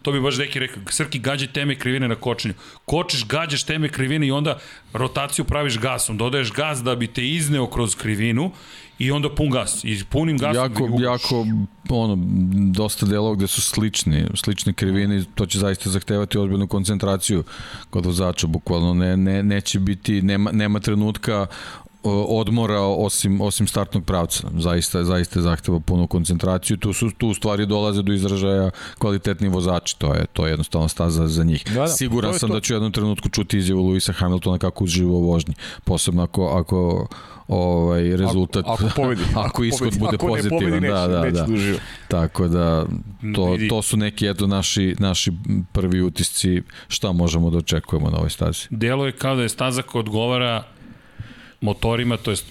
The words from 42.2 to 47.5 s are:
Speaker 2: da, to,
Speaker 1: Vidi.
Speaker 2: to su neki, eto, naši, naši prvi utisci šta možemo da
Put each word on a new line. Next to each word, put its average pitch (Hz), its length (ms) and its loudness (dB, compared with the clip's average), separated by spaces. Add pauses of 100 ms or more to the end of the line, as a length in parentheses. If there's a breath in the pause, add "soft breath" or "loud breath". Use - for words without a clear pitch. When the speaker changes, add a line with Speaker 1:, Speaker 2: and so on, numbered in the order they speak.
Speaker 2:
da, 82 380 2 (500)
to, 95 120 2
Speaker 1:
Vidi. 90 200 0
Speaker 2:
to 110 140 0
su 107 160 0
neki, 104 300 0
eto, 98 200 0
naši, 98 520 2
naši 98 320 2 (400)
prvi 92 300 2
utisci 90 600 0 (260 loud breath)
šta - 240 -2
možemo 85 380 4
da 85 80 2